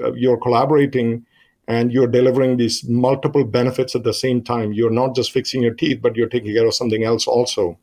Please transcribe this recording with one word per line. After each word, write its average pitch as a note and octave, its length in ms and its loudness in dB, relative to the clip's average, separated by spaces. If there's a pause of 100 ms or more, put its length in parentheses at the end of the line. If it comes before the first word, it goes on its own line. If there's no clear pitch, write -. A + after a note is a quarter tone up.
uh, B2 100 -2
you're A#2+ 240 2
collaborating B2 880 0 (440)
and A#2 220 0
you're B2 160 2
delivering B2+ 500 2
these A#2 320 -2
multiple C3+ 560 2
benefits B2 500 -2
at A#2+ 80 -4
the A2 100 0
same B2+ 280 -2
time? A2+ 320 -4
You're A2+ 180 0
not B2 240 0
just B2 160 -2
fixing C3 300 -2
your A#2 120 2
teeth, C3+ 280 -2
but A#2 140 0
you're A2+ 120 0
taking G#2+ 260 -4
care A2+ 120 4
of A2 80 2
something A2 320 -2
else A2+ 220 0
also. A#2 560 0